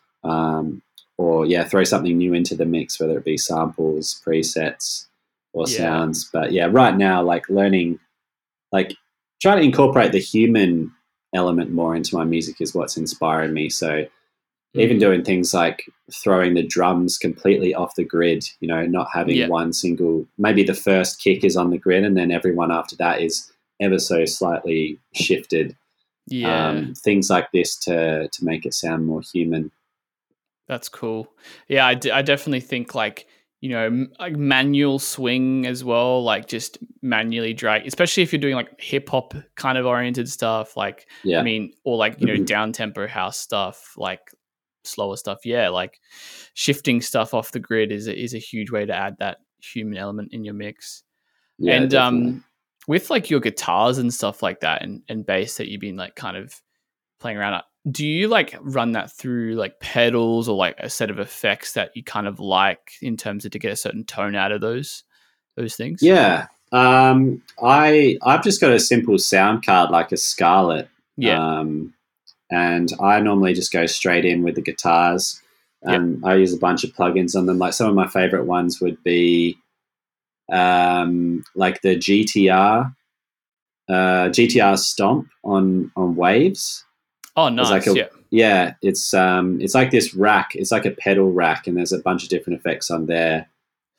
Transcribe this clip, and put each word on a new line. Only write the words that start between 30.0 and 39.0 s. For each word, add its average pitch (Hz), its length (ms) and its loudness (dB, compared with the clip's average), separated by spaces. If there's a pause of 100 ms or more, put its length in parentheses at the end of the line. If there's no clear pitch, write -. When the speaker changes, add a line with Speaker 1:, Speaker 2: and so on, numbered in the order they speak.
Speaker 2:
That's 123 200 -10
cool. 113 460 -10 (340)
Yeah, 135 200 4
I 123 80 2
d-, 127 160 -2
I 131 100 2
definitely 139 400 -2
think, 120 340 -8
like, 107 320 -6 (320)
you 135 100 -8
know, 117 180 -2
m-, 127 320 -4
like, 165 180 -8
manual 139 640 2
swing 131 680 -2
as 127 180 -8
well, 123 400 0
like, 110 240 -2
just - 300 -10 (240)
manually 113 520 -2
drag, 110 320 -2
especially 175 380 0
if 165 80 -2
you're 160 80 0
doing, 139 160 0
like, - 240 -8
hip 139 300 -6